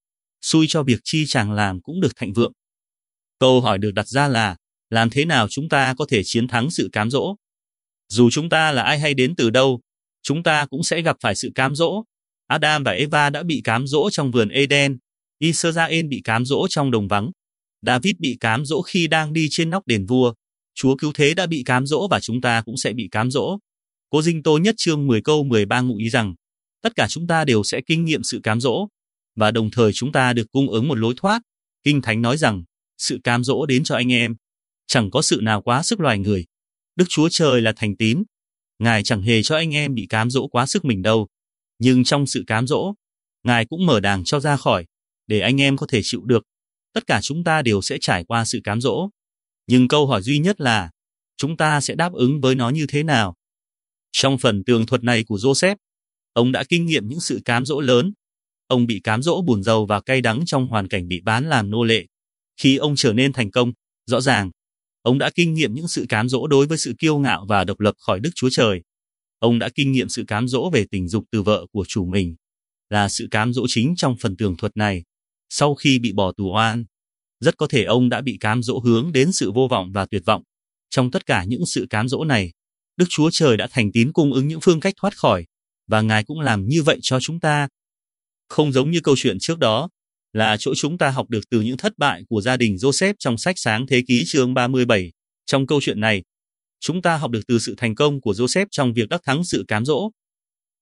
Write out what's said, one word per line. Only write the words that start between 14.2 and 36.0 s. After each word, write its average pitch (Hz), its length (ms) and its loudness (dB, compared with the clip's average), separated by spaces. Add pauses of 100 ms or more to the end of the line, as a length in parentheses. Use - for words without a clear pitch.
vườn 113 180 2
Eden, 139 480 2 (420)
Israel 165 680 0
bị 127 160 -6
cám 117 220 0
dỗ 143 240 0
trong 139 220 0
đồng 107 160 0
vắng, 104 240 -2 (500)
David 123 380 0
bị 143 200 -4
cám 117 260 -2
dỗ 151 160 -2
khi 175 260 0
đang 156 260 0
đi 160 180 0
trên 165 180 -2
nóc 196 180 -6
đền 104 180 0
vua. 123 280 2 (420)
Chúa 135 200 2
cứu 151 180 -4
thế 151 200 2
đã 180 120 -2
bị 160 200 -4
cám 131 200 0
dỗ 151 260 -2
và 110 80 2
chúng 120 220 -4
ta 117 200 0
cũng 117 160 -8
sẽ 113 160 -4
bị 113 180 -6
cám 117 200 -2
dỗ. 143 260 -2 (520)
Cô 156 120 2
Dinh 160 220 0
Tô 151 140 4
nhất 214 200 2
chương 147 300 0
mười 110 140 2
câu 151 220 2
mười 113 220 2
ba 123 160 0
ngụ 123 160 -2
ý 113 120 -4
rằng, 110 260 -2 (460)
"Tất 226 140 -2
cả 110 140 2
chúng 170 180 -8
ta 160 180 0
đều 113 180 2
sẽ 127 220 -6
kinh 165 200 0
nghiệm 151 180 -2
sự 110 200 -6
cám 110 180 -2
dỗ, 135 260 -2 (480)
và 107 160 2
đồng 113 200 -2
thời 110 220 2
chúng 131 180 -6
ta 127 220 2
được 117 180 -2
cung 135 180 0
ứng 110 180 0
một 143 80 -2
lối 113 220 0
thoát." 214 240 0 (420)
Kinh 147 180 2
Thánh 113 200 -2
nói 120 160 0
rằng, 107 260 0 (340)
sự - 260 -4
cám 120 200 0
dỗ 127 220 0
đến 139 180 2
cho 147 120 -4
anh 123 160 0
em, 117 240 0 (520)
chẳng 107 240 0
có 135 100 2
sự 156 200 0
nào 107 200 2
quá 127 220 0
sức 214 160 -2
loài 123 200 0